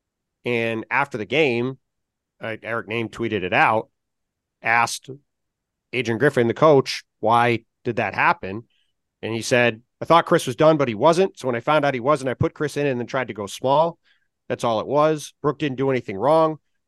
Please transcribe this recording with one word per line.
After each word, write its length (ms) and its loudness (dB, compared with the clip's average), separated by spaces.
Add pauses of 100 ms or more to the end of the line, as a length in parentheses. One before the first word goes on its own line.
(440)
And 460 -2
after 280 -2
the 60 -8
game, 540 0 (640)
uh, 220 -8
Eric 260 -6
Nehm 220 -4
tweeted 320 -4
it 100 -4
out, 360 2 (720)
asked 480 0 (840)
Adrian 260 -2
Griffin, 300 2
the 60 -2
coach, 500 4 (160)
"Why 440 2 (200)
did 120 -6
that 180 -4
happen?" 500 -2 (580)
And 120 -6
he 80 -6
said, 400 0 (180)
"I 40 -10
thought 220 4
Chris 200 0
was 100 -6
done, 200 6
but 120 0
he 60 -4
wasn't. 440 2
So 80 -10
when 100 -2
I 40 -4
found 240 0
out 100 0
he 60 -6
wasn't, 300 0
I 40 -4
put 200 -4
Chris 220 -6
in 100 -2
and 140 -2
then 60 -6
tried 220 -4
to 60 -12
go 120 -8
small. 520 0 (500)
That's 160 -6
all 160 0
it 60 -6
was. 460 0 (100)
Brook 160 -2
didn't 200 -4
do 120 0
anything 260 -4
wrong, 420 2 (280)